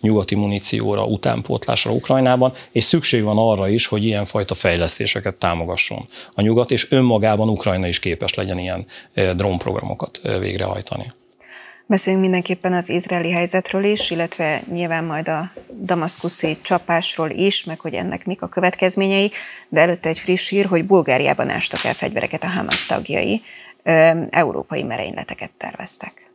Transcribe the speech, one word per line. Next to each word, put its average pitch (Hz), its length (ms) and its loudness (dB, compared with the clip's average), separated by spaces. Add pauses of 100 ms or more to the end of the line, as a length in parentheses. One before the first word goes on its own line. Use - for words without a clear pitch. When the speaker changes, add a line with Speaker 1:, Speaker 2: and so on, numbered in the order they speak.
Speaker 1:
nyugati 107 340 4
munícióra, 104 680 0
utánpótlásra 113 840 -2
Ukrajnában, 127 640 2 (180)
és 113 120 2
szükség 127 400 2
van 104 140 2
arra 107 320 4
is, 113 160 2
hogy 107 180 -2
ilyenfajta 104 520 -2
fejlesztéseket 87 800 0
támogasson 87 720 -2 (260)
a - 80 -2
nyugat, 113 300 4
és - 200 0
önmagában 110 580 4
Ukrajna 92 380 0
is 87 120 0
képes 90 340 -2
legyen 95 260 -4
ilyen, 92 260 -6 (280)
ö, 92 200 2
drónprogramokat, 95 880 -4
ö, - 160 -2
végrehajtani. 98 720 -6 (760)
Speaker 2:
Beszéljünk 190 340 2
mindenképpen 180 500 0
az 175 160 -2
izraeli 175 420 -2
helyzetről 180 520 0
is, 208 280 2
illetve 165 500 -2 (100)
nyilván 170 320 -2
majd 160 240 -4
a 160 240 -4 (320)
damaszkuszi 165 760 0
csapásról 170 680 0
is, 196 340 0
meg 160 160 -10
hogy 160 140 -8
ennek - 320 -6
mik 180 160 -6
a 175 60 -8
következményei, 190 840 2 (380)
de 156 120 2
előtte 170 280 2
egy 160 100 -2
friss 185 300 2
hír, 196 160 2
hogy 180 200 2
Bulgáriában 143 640 4
ástak - 340 -2
el 120 100 0
fegyvereket - 500 -4
a 170 40 -4
Hamas - 380 -2
tagjai. - 560 -2 (420)
Ö, 165 260 6 (200)
európai 139 540 0
merényleteket - 720 -8
terveztek. - 760 -10